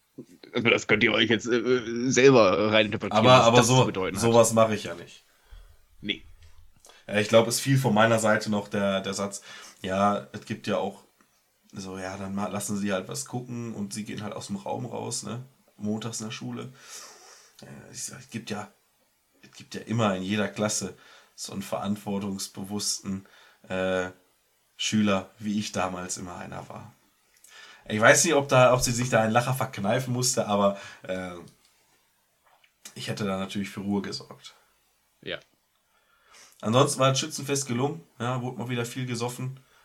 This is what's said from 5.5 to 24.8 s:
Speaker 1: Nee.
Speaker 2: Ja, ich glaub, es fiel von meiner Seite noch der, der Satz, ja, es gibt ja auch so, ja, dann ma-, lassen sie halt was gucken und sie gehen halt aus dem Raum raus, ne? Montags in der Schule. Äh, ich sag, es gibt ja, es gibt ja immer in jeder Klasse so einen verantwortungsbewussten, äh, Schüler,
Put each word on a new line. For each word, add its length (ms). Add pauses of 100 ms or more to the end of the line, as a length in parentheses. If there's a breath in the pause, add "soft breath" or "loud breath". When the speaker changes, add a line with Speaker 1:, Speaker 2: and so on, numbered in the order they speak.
Speaker 1:
Nee. 240 (800 soft breath)
Speaker 2:
Ja, 100
ich 120
glaub, 200
es 120
fiel 180
von 160
meiner 240
Seite 320
noch 180
der, 320
der 140
Satz, 280 (400 loud breath)
ja, 500
es 140
gibt 200
ja 120
auch 240 (680)
so, 260
ja, 180
dann 180
ma-, 140
lassen 280
sie 160
halt 160
was 180
gucken 480
und 180
sie 120
gehen 180
halt 120
aus 120
dem 100
Raum 300
raus, 380
ne? 200 (320)
Montags 440
in 60
der 60
Schule. 400 (880 loud breath)
Äh, 300
ich 120
sag, 160
es 100
gibt 200
ja, 220 (680)
es 100
gibt 220
ja 80
immer 340
in 60
jeder 260
Klasse 480 (380 soft breath)
so 180
einen 100
verantwortungsbewussten, 1600 (420 soft breath)
äh, 420 (680)
Schüler, 540 (100)